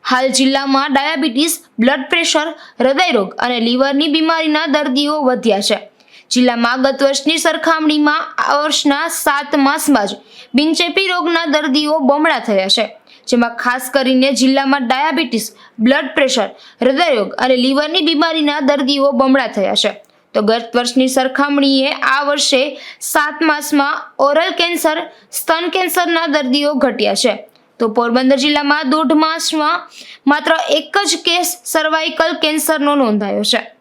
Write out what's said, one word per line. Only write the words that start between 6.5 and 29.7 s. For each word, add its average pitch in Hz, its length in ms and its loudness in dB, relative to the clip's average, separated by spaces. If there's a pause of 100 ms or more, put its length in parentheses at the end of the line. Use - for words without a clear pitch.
ગત 269 240 0
વર્ષની 285 380 0
સરખામણીમાં 311 760 2 (220)
આ 285 160 2
વર્ષના 294 460 0 (180)
સાત 285 280 -2 (140)
માસમાં 277 440 2
જ - 40 -8 (440)
બિનચેપી 339 560 0
રોગના 339 320 0 (100)
દર્દીઓ 302 400 0 (140)
બમણા 302 380 2
થયા 196 280 0
છે, 220 100 0 (440)
જેમાં 233 320 0
ખાસ 247 240 -2 (100)
કરીને 262 340 4 (120)
જિલ્લામાં 269 480 2
ડાયાબિટીસ, 269 580 -2 (360)
બ્લડ 277 340 2
પ્રેશર, 254 320 0 (340)
હૃદયરોગ 269 460 2 (140)
અને 254 200 2
લીવરની 294 460 0
બીમારીના 311 500 0 (100)
દર્દીઓ 285 400 2 (100)
બમણા 262 380 2
થયા 196 260 0
છે. 202 80 0 (440)
તો 220 40 2 (100)
ગત 233 280 0
વર્ષની 254 400 0
સરખામણીએ 269 760 0 (220)
આ 277 160 0
વર્ષે 277 320 0 (500)
સાત 302 380 0
માસમાં 294 520 0 (280)
ઓરલ 330 220 2 (100)
કેન્સર, 339 360 0 (420)
સ્તન 330 260 -2 (100)
કેન્સરના 349 520 0 (100)
દર્દીઓ 285 340 0 (140)
ઘટ્યા 208 380 0
છે. 226 100 2 (460)
તો 233 60 2 (100)
પોરબંદર 254 480 2
જિલ્લામાં 294 480 0
દોઢ 311 300 2
માસમાં 320 600 -2 (500)